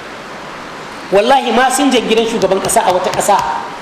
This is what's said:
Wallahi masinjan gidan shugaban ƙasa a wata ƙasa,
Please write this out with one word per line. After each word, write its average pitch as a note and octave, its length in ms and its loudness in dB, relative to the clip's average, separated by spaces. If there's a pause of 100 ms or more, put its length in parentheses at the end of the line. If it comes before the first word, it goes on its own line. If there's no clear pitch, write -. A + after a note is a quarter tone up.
(1120)
Wallahi A#3+ 400 4
masinjan B3+ 560 2
gidan A3 200 2
shugaban F#3+ 340 2
ƙasa - 240 0
a F3+ 80 2
wata F#3 180 0
ƙasa, - 240 2 (460)